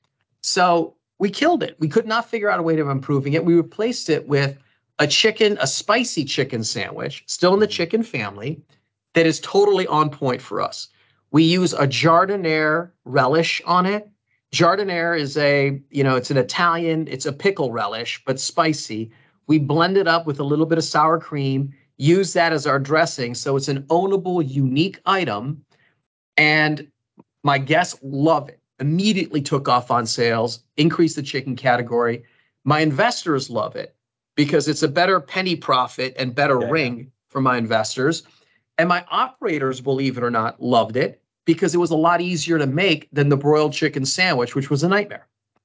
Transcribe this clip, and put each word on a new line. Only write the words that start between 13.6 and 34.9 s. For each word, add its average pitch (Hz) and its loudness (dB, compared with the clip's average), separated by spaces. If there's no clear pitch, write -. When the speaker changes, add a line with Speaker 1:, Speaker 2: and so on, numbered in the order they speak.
Speaker 1:
on 180 2
it. 208 -4
Jardiniere 170 0
is 143 -4
a, 143 2
you 143 -2
know, 131 2
it's 127 -2
an 139 2
Italian, 165 0
it's - -8
a 147 -4
pickle 165 -2
relish, 113 -6
but 131 -4
spicy. 127 -4
We 156 4
blend 165 2
it 185 2
up 165 2
with 143 -4
a 143 -2
little 151 0
bit 165 0
of 160 0
sour 160 2
cream, 139 -4
use 170 2
that 165 2
as 147 -2
our 139 2
dressing. 139 0
So 139 -2
it's 135 -4
an 135 -2
ownable, 180 0
unique 139 0
item. 143 -2
And 151 2
my 139 2
guests 156 0
love 139 0
it. - -20
Immediately 170 0
took 135 -2
off 123 2
on 120 0
sales, 117 -2
increased 160 2
the 147 -6
chicken 135 -6
category. 120 0
My 151 2
investors 156 0
love 107 -6
it 107 -12
because 147 2
it's 147 -2
a 156 2
better 180 2